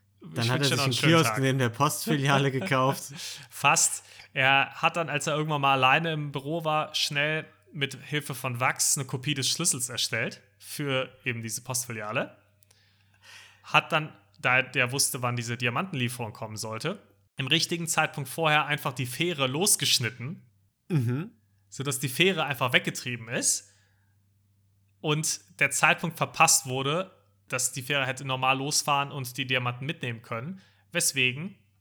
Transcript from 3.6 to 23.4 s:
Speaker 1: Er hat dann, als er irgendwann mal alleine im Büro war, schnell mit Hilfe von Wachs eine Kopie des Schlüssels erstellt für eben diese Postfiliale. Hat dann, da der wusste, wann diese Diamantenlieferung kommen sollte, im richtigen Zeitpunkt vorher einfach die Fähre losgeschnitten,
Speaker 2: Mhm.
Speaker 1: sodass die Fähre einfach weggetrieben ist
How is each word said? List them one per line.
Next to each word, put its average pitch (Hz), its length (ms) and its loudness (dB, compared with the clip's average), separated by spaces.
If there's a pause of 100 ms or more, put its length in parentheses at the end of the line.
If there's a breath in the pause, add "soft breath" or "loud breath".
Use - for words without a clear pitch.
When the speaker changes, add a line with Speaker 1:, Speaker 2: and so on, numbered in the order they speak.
Speaker 1:
Er 135 440 4
hat 165 200 0
dann, 165 140 -2
als 143 160 -2
er 151 100 0
irgendwann 151 240 0
mal 139 140 6
alleine 139 380 4
im 147 200 -4
Büro 147 320 -6
war, 151 300 0
schnell 151 500 0 (280)
mit 139 300 -6
Hilfe 147 320 -4
von 123 240 -6
Wachs 139 380 2
eine 139 100 -4
Kopie 143 280 -4
des 131 140 0
Schlüssels - 420 0
erstellt 123 500 -2 (180)
für 131 520 -4 (140)
eben 117 180 -4
diese 113 200 -6
Postfiliale. 120 760 -6 (1300 loud breath)
Hat - 280 2
dann, 156 200 -2 (280)
da 127 220 4
der 127 300 0
wusste, 139 280 -2
wann 120 160 -2
diese 120 220 -4
Diamantenlieferung 123 760 -2
kommen 110 240 -12
sollte, 113 460 -6 (340)
im 135 100 -4
richtigen 165 400 0
Zeitpunkt 156 440 0
vorher 151 360 2
einfach 147 280 -2
die 135 120 -2
Fähre 143 400 -2
losgeschnitten, 135 960 0 (460)
Speaker 2:
Mhm. 139 440 0 (360)
Speaker 1:
sodass 139 300 -6
die 147 100 -2
Fähre 170 360 2
einfach 131 280 -2
weggetrieben 123 560 -2
ist 170 420 -2 (1300 soft breath)